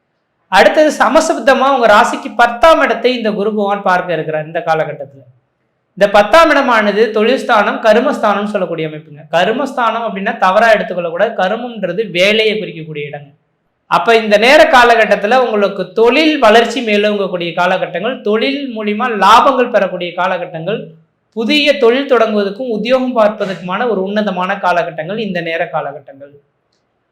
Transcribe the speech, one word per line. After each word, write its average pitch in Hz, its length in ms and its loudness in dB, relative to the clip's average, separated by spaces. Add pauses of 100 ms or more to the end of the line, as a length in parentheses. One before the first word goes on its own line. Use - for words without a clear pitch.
(480)
அடுத்தது, 294 500 4
சமசப்தமா 269 760 2
உங்க 240 120 2
ராசிக்கு 233 480 2
பத்தாம் 294 460 4
இடத்தை 247 360 0
இந்த 214 140 -4
குரு 196 180 -4
பகவான் 202 320 -2
பார்க்க 180 320 0
இருக்கிறார். 156 320 -6
இந்த 160 200 -8
காலகட்டத்துல 143 720 -6 (640)
இந்த 202 100 2
பத்தாம் 214 380 4
இடமானது 233 600 2
தொழில் 233 280 0
ஸ்தானம், 226 460 0
கர்மஸ்தானம்னு 214 640 2
சொல்லக்கூடிய 170 420 -4
அமைப்புங்க. 151 340 -16 (100)
கர்மஸ்தானம் 226 760 -2
அப்படின்னா 202 320 -6
தவறா 208 340 4
எடுத்துக்கொள்ளக்கூடாது. 175 680 -2
கர்மம்ன்றது 202 720 -4
வேலையை 202 500 0
குறிக்கக்கூடிய 156 500 -12
இடங்க. 143 220 -16 (520)
அப்ப 175 300 2
இந்த 214 220 2
நேர 277 260 6
காலகட்டத்துல 233 720 4
உங்களுக்கு 208 560 -2
தொழில் 277 480 2
வளர்ச்சி 233 460 4
மேலோங்கக்கூடிய 196 680 -2
காலகட்டங்கள், 180 680 -4
தொழில் 247 560 -4
மூலியமா 208 480 -2
லாபங்கள் 247 440 4
பெறக்கூடிய 180 460 -2
காலகட்டங்கள், 185 720 -6 (460)
புதிய 285 440 0
தொழில் 262 360 0
தொடங்குவதற்கும் 214 560 0
உத்தியோகம் 247 480 -2
பார்ப்பதற்குமான 202 720 -2
ஒரு 190 140 -2
உன்னதமான 196 500 -4
காலகட்டங்கள் 175 640 -4
இந்த 190 240 -6
நேர 165 320 -6
காலகட்டங்கள். 143 580 -12 (800)